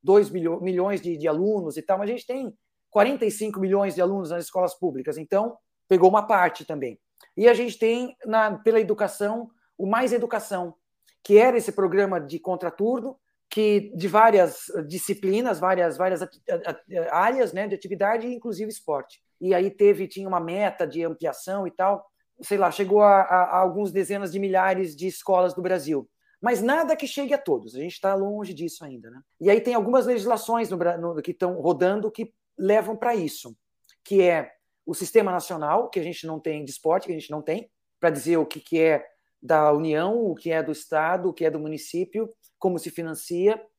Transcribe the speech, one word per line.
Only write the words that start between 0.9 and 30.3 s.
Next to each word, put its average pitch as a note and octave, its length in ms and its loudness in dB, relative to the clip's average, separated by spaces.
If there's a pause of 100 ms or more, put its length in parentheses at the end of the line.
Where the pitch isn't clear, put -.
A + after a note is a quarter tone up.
de, E3 160 -6
de D#3 100 -4
alunos E3+ 500 -2
e D#3 40 -10
tal, F#3+ 160 0
mas G#3 120 -4
a A#3+ 40 -4
gente B3 120 -10
tem B3+ 280 -8 (360)
quarenta A#3+ 360 2
e G#3 40 2
cinco G#3 300 -6
milhões G3 340 0
de F#3 80 -2
alunos F#3 300 -2
nas F3 140 -6
escolas F3+ 280 -2
públicas, C#3+ 440 -6
então G3+ 400 -2 (300)
pegou F#3 220 8
uma G#3 160 4
parte F3+ 380 2
também. C3 340 -8 (380)
E A3 120 6
a A#3+ 60 10
gente A#3 240 0
tem A#3+ 380 0 (100)
na, G#3+ 320 0
pela A3+ 220 2
educação, G#3 720 -2 (280)
o F#3+ 80 -6
Mais A3+ 280 0
Educação, G#3 600 -4 (500)
que G3+ 140 8
era A#3+ 200 8
esse - 140 -2
programa F#3+ 480 0
de D3 200 -10
contraturno, G#3 800 -4 (320)
que G#3 460 2
de E3+ 120 -4
várias G3+ 580 6 (220)
disciplinas, G3 720 -2
várias, F3+ 380 0
várias F3+ 240 -2
ati-, - 280 -12
a-, E3+ 220 -4
a-, E3 460 -6
áreas, A#3 340 2
né, G3 160 -6
de G3 80 -4
atividade, G3+ 520 -4
inclusive A3 440 -8
esporte. - 500 -10 (200)
E F#3 120 0
aí F#3 160 2
teve, G3 380 4
tinha F#3+ 200 -12
uma F3+ 120 -2
meta F3 480 -4
de D#3 160 -6
ampliação E3 640 -6
e E3 40 -8
tal, G3 360 0 (340)
sei G3+ 160 -2
lá, F3+ 140 2
chegou G3+ 300 2
a, G3+ 200 8
a, F3+ 220 4
a F3+ 160 0
alguns F#3+ 320 0
dezenas F#3+ 400 -4
de F#3+ 80 -6
milhares F#3 560 0
de D#3 100 -10
escolas F#3 480 0
do F#3 80 -8
Brasil. D#3+ 480 -2 (320)
Mas A3 200 0
nada D4 340 2
que D4 100 -8
chegue C#4 280 -4
a C#4 40 0
todos, A#2+ 380 -4
a C3 40 -10
gente E3+ 200 -10
tá G3 160 0
longe G3 380 -6
disso D#3+ 320 -12
ainda, A#2+ 260 -18
né? C3 80 -20 (220)
E F3+ 80 4
aí A3 100 6
tem A#3+ 160 -2
algumas A3+ 300 2
legislações A3+ 640 -2